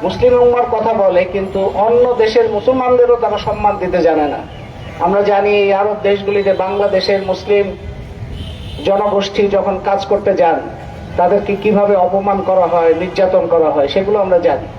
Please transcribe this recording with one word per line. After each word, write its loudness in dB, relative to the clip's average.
মুসলিম 2
উম্মার 4
কথা 0
বলে 4
কিন্তু -4
অন্য 4
দেশের 4
মুসলমানদেরও 2
তারা 0
সম্মান 0
দিতে -2
জানে 2
না। -6
আমরা 2
জানি 2
এই 2
আরব -2
দেশগুলিতে 0
বাংলাদেশের 0
মুসলিম 0
জনগোষ্ঠী -2
যখন 0
কাজ 0
করতে 0
যান 2
তাদেরকে 2
কিভাবে 2
অপমান 0
করা 2
হয়, 2
নির্যাতন 0
করা 4
হয়, 2
সেগুলো 0
আমরা 2
জানি। 0